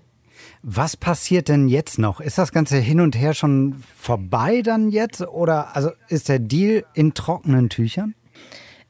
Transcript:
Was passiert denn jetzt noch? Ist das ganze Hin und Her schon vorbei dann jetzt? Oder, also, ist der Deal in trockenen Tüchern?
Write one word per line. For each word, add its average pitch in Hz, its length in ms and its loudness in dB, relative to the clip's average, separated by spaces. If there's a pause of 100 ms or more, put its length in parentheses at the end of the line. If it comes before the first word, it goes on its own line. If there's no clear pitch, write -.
(640)
Was 123 320 -2
passiert - 540 0
denn 143 180 4
jetzt 131 320 0
noch? 107 220 0
Ist - 160 -6
das 180 160 0
ganze 147 240 2
Hin 147 240 2
und 147 160 2
Her 147 160 0
schon 135 500 0 (140)
vorbei 120 640 -2
dann 220 280 0
jetzt? 214 320 -2
Oder, 160 540 -2
also, 147 140 0 (180)
ist 151 220 -2
der 135 100 2
Deal 180 540 0
in 156 200 2
trockenen 135 540 0
Tüchern? 180 480 -4 (760)